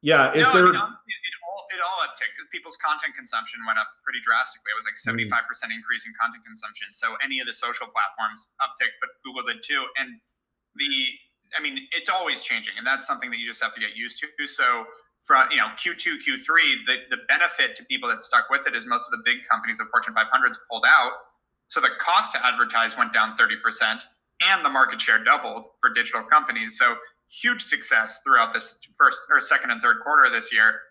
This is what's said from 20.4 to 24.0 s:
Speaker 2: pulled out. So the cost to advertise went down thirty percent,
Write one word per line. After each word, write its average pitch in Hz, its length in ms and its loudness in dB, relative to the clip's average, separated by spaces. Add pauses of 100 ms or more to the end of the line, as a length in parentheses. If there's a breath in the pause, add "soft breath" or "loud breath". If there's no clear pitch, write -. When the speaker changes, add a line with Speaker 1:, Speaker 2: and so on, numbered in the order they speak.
Speaker 2:
pulled 113 160 -4
out. 143 260 6 (560)
So - 120 -2
the 135 180 4
cost 196 380 2
to 123 100 0
advertise 117 520 0
went 113 140 2
down 110 240 2
thirty 117 200 4
percent, 113 480 -2 (380)